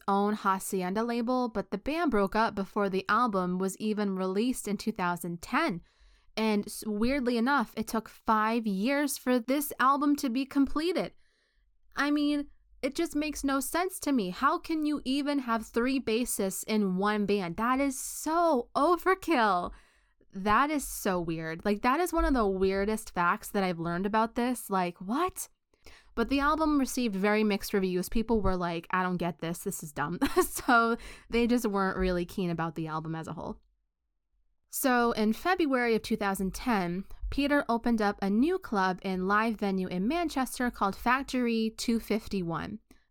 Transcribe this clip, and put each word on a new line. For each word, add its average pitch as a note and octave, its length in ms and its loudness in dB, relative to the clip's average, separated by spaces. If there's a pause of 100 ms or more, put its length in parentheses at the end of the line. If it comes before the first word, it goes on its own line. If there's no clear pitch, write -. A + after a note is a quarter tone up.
own G3+ 280 2
Hacienda G3 680 -2
label, A#3+ 460 -2
but G3+ 220 -6
the G3+ 80 -4
band D#4 320 -2
broke G3+ 260 2
up G#3+ 180 2
before G3+ 360 -2
the F#3+ 180 -2
album G3 500 2
was F#3+ 200 -2
even G#3 380 -2
released G3+ 520 -2
in G3+ 80 0
two G#3+ 160 -4
thousand F3 480 -4
ten. B3+ 400 -2 (560)
And G#3+ 300 0
s-, - 200 -12
weirdly A#3+ 520 0
enough, B3 360 2
it A3 120 -4
took A3 200 -2
five A3 600 0
years C4+ 500 0
for B3+ 220 2
this C#4+ 420 -2
album C#4+ 360 4
to C#4+ 120 -2
be B3 160 -2
completed. C#4+ 680 0 (840)
I C#4+ 140 0
mean, D4 380 0 (340)
it C4+ 120 -2
just E4 220 -2
makes D4+ 260 -2
no C#4 180 0
sense F4+ 400 -2
to C#4+ 120 0
me. A3+ 160 2
How C#4 300 0
can D#4+ 260 -2
you D4 220 0
even C#4+ 320 0
have A3+ 260 -2
three B3+ 340 0
bassists A3 640 -2
in G3 340 0
one G#3 260 2
band? F#3+ 320 -2
That B3+ 240 0
is C#4 180 0
so D#4+ 800 0
overkill. D4+ 920 2 (640)
That G#3+ 360 2
is C#4+ 160 0
so F#3 320 -2
weird. E3 460 -4
Like, G#3 160 2
that C4 180 2
is F4 140 0
one E4 140 2
of D4 80 2
the A3+ 120 4
weirdest G3 680 0
facts F3 380 0
that G3+ 120 2
I've F3+ 160 -2
learned E3+ 240 -2
about A3 300 0
this. B3 340 -2
Like, F#3 320 0
what? C#4+ 480 -2 (640)
But A3+ 160 0
the C#4 100 2
album D4+ 380 2
received B3 360 -2
very G#3 300 2
mixed G#3 300 0
reviews. F#3 340 0
People A3+ 320 2
were F#3+ 160 2
like, E3+ 340 -4
"I F#3 120 0
don't F3+ 160 0
get F3 220 -4
this. E3+ 180 -4
This - 240 -8
is D#3 100 -12
dumb." D3+ 260 -4 (160)
<laughs> F4+ 80 4
So A#3 540 2 (320)
they A#3 180 2
just A#3+ 200 2
weren't G3 320 0
really F3+ 260 2
keen F3+ 240 -4
about E3 260 -4
the D#3+ 120 -4
album D#3+ 280 -6
as D#3+ 140 -8
a D#3+ 60 -10
whole. - 240 -10 (1120)
So A#3+ 420 2
in G#3+ 220 2
February C4+ 600 2
of G#3+ 60 2
two - 160 -2
thousand G3 380 -2
ten, F#3+ 500 -2 (240)
Peter C#4+ 400 2
opened A#3 320 2
up G#3 220 2
a G3 80 2
new D4 280 4
club F#3+ 440 0
and F#3 260 -2
live G#3+ 280 2
venue F#3+ 320 0
in F#3 200 -2
Manchester C4+ 640 -2
called G3 260 -2
Factory A#3+ 800 0
two A3+ 240 0
fifty-one. F#3 800 -4 (320)